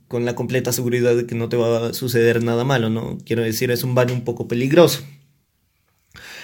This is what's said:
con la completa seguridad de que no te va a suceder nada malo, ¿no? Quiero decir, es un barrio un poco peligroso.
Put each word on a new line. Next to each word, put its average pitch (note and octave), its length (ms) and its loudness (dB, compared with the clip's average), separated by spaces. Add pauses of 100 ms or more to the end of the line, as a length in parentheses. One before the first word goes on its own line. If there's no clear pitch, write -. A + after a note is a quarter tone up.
con A#2+ 160 -2
la A#2+ 100 -2
completa B2 380 -2
seguridad A#2+ 440 0
de A#2+ 100 -2
que A#2+ 100 -6
no A#2 120 -4
te A#2+ 80 -2
va A#2 320 2
a A2+ 60 -8
suceder A#2 480 2
nada A#2 220 0
malo, B2 260 0
¿no? A2+ 340 -6
Quiero A2+ 180 -2
decir, A2+ 280 -2
es B2 140 -2
un B2+ 100 -2
barrio B2 220 2
un A#2 80 -6
poco A#2+ 240 -6
peligroso. C3+ 520 4 (1400)